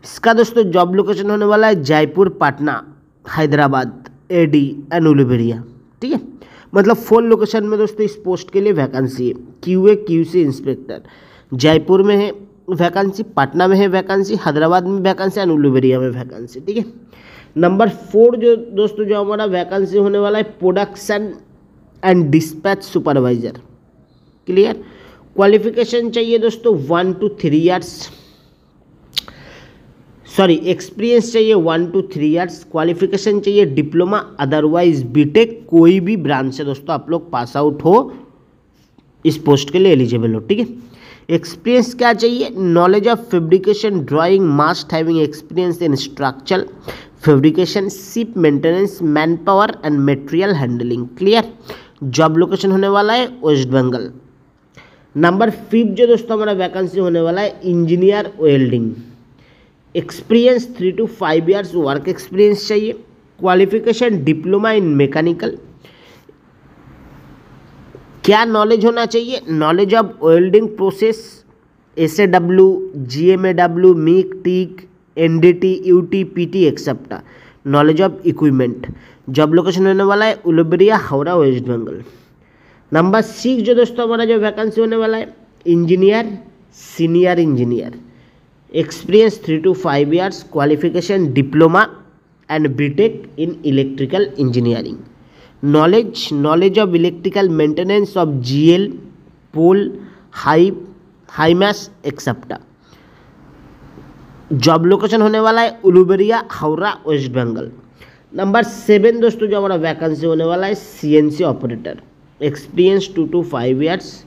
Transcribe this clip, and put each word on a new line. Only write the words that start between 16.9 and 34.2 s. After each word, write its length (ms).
नंबर 320
फ़ोर 480
जो 180
दोस्तों 500
जो 160
हमारा 240
वैकेंसी 520
होने 200
वाला 200
है 60
प्रोडक्शन 720
and 300
dispatch 540
supervisor, 680
क्लियर। 340
क्वालिफिकेशन 760
चाहिए 300
दोस्तों 360
वन 260
to 160
थ्री 180
ईयर्स, 340
सॉरी, 280
एक्सपीरियंस 680
चाहिए 200
वन 380
to 100
थ्री 180
ईयर्स, 400
क्वालिफिकेशन 680
चाहिए 260
डिप्लोमा 580